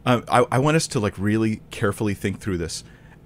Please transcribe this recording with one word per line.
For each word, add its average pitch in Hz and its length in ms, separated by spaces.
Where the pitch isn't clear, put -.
Uh, 113 240
I, 120 280
I - 20
want 151 180
us 160 120
to, - 100
like, 104 200
really 110 420
carefully 104 440
think 101 260
through 95 180
this 82 240